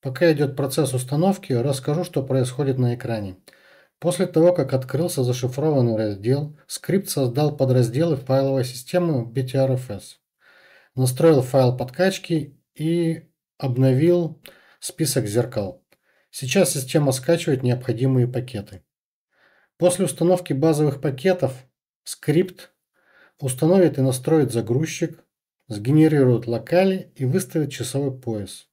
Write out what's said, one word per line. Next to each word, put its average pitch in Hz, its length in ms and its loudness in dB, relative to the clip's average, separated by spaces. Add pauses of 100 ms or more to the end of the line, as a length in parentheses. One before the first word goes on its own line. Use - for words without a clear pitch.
Пока 165 320 2
идёт 143 240 0
процесс 139 380 -2
установки, 156 580 0
расскажу, 143 520 -2
что - 180 -4
происходит 131 560 -2
на 120 160 0
экране. 110 440 -8 (600)
После 175 280 0
того, 175 260 4
как 143 200 0
открылся 131 520 -2
зашифрованный 123 720 0
раздел, 110 600 -2 (100)
скрипт - 420 -4
создал 139 480 0
подразделы 127 600 2
файловой 135 480 0
системы 160 600 -2
B 127 180 -6
T 123 160 -4
R 135 140 2
F 123 180 -4
S, - 300 -14 (720)
настроил 131 480 4
файл 127 340 2
подкачки 170 840 -4 (140)
и 165 540 -2 (300)
обновил 143 840 2 (400)
список - 460 -4
зеркал. 104 560 -4 (480)
Сейчас - 440 0
система 139 360 0
скачивает 156 520 0
необходимые 123 680 0
пакеты. 120 560 -10 (920)
После 175 260 2
установки 175 480 0
базовых 147 480 0
пакетов 156 680 -2 (380)
скрипт - 680 -4 (680)
установит 156 580 2
и 135 40 2
настроит 131 500 0
загрузчик, 123 720 -4 (440)
сгенерирует 131 760 4
локали 180 720 0
и 139 80 -6
выставит 147 480 -2
часовой 135 480 -4
пояс. 104 520 -8